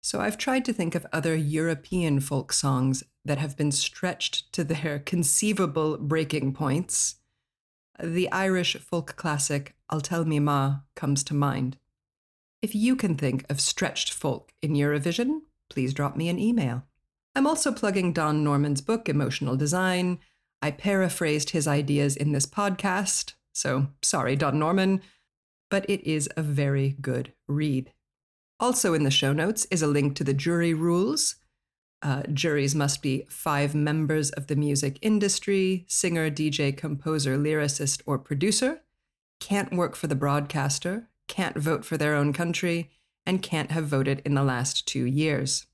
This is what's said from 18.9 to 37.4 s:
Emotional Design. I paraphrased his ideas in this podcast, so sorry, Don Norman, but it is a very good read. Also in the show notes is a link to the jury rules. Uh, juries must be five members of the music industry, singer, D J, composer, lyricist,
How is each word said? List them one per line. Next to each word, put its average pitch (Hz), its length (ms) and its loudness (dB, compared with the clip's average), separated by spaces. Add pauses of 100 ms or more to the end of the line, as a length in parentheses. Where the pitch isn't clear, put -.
Emotional 139 480 0
Design. 180 640 2 (440)
I 147 80 0
paraphrased 165 800 0
his 156 180 0
ideas 143 480 2
in 147 160 0
this 139 140 2
podcast, 196 880 -2 (180)
so 135 360 0 (140)
sorry, - 320 0
Don 143 240 2
Norman, 190 440 2 (680)
but 196 180 0
it 196 200 0
is 151 280 0
a 160 60 -2
very 139 580 2
good 127 320 -4 (140)
read. 143 460 -2 (680)
Also 240 340 2
in 151 120 2
the 139 60 2
show 139 220 2
notes 165 380 0
is 175 100 0
a 156 60 2
link 143 300 2
to 147 80 -2
the 139 100 2
jury 170 400 2
rules. 175 640 0 (680)
Uh, 143 200 0 (100)
juries 143 420 0
must 143 260 0
be 135 300 -2
five 147 440 -2
members 151 560 0
of 143 180 -8
the 147 80 0
music 143 440 0
industry, 196 880 2
singer, 165 400 0
D 151 220 0
J, 143 220 0
composer, 143 680 -2
lyricist, 147 640 0